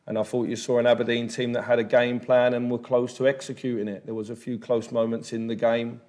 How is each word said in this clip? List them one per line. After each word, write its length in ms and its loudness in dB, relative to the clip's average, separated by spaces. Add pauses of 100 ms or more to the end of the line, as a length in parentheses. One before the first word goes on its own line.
And 120 -4
I 60 0
thought 260 -2
you 80 -4
saw 220 0
an 60 2
Aberdeen 440 2
team 240 -4
that 80 -2
had 180 2
a 60 2
game 340 2
plan 340 4
and 160 -2
were 80 0
close 360 0
to 140 -2
executing 600 -2
it. 180 -8
There 80 -8
was 160 -6
a 60 -10
few 240 -8
close 320 -2
moments 400 -2
in 160 -4
the 80 -4
game 540 0